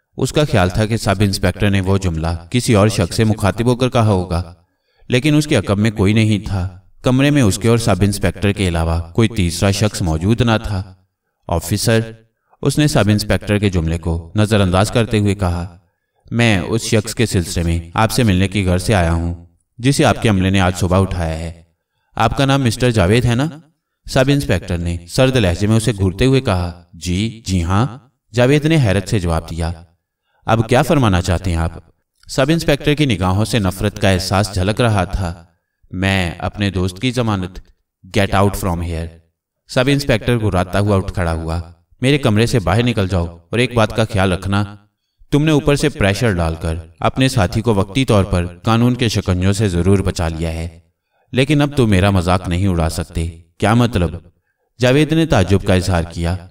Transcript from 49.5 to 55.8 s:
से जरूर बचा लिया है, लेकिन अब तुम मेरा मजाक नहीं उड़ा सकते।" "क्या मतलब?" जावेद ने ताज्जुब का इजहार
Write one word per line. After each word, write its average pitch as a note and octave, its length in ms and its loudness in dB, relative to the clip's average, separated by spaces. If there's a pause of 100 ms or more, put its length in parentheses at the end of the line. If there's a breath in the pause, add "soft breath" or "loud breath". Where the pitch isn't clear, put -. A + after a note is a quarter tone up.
से G#2 160 0
जरूर F2+ 320 2
बचा F2+ 260 -4
लिया E2 220 -4
है, E2 340 -10 (500)
लेकिन C#3+ 280 2
अब D3 120 0
तुम B2+ 160 2
मेरा G2 220 4
मजाक F2+ 360 0
नहीं F2+ 200 0
उड़ा E2+ 220 0
सकते।" E2+ 360 -6 (340)
"क्या G#2+ 160 2
मतलब?" F#2 560 0 (480)
जावेद C#3 340 2
ने E3 120 2
ताज्जुब G2 380 2
का G2 120 2
इजहार F2 300 0